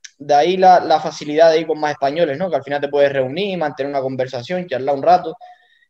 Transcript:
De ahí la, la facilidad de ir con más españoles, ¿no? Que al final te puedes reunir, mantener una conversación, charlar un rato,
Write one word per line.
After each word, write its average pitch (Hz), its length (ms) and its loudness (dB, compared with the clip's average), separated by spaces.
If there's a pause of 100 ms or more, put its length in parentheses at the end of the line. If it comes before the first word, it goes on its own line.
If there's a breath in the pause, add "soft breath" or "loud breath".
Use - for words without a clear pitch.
(180)
De 147 160 -2
ahí 160 220 4
la, 185 240 6
la 156 220 0
facilidad 156 500 2
de 160 80 2
ir 165 80 -6
con 156 140 -4
más 151 100 -2
españoles, 143 460 -2
¿no? 185 120 -6
Que 160 80 -2
al 127 60 -10
final 143 160 -4
te 139 80 -4
puedes 143 240 2
reunir, 143 460 -4
mantener 143 320 -6
una 143 120 -4
conversación, 131 680 -6
charlar 135 280 -4
un 135 80 -6
rato, 180 320 2 (540 loud breath)